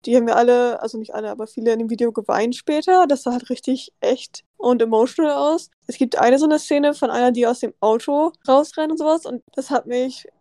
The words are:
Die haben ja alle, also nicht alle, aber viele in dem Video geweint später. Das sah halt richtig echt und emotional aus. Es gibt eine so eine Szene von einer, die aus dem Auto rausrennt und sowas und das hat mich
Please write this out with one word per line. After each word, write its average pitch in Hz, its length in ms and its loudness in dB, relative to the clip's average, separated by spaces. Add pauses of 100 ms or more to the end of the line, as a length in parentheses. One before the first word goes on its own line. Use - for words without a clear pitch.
Die 233 100 -2
haben 233 120 2
ja 226 80 0
alle, 240 440 2
also 220 200 -8
nicht 220 160 -14
alle, 214 160 -8
aber 220 160 -10
viele 226 260 -2
in 220 60 -2
dem 226 100 -4
Video 233 220 -2
geweint 226 440 -2
später. 349 520 2
Das 277 160 0
sah 247 80 -4
halt 247 180 -6
richtig 262 500 -6
echt - 440 -4 (140)
und 240 260 2
emotional 233 500 2
aus. 294 380 -2 (160)
Es - 100 -12
gibt - 220 -2
eine 247 180 6
so 302 80 2
eine 302 140 2
Szene 294 340 0
von 285 160 -4
einer, 247 220 2
die 233 160 0
aus 240 140 -2
dem - 180 -6
Auto 285 520 0 (160)
rausrennt 302 440 0
und 311 80 -4
sowas 320 260 0
und 247 160 -10 (140)
das 269 160 -8
hat 254 160 -2
mich 254 400 -6 (140)